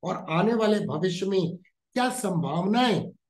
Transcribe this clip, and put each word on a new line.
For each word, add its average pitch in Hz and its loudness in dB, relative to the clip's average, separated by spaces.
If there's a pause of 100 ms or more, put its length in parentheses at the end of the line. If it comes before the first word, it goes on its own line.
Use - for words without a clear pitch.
और 185 -6
आने 185 2
वाले 214 2
भविष्य 175 -2
में 190 0 (360)
क्या 247 0
संभावनाएं 190 0 (180)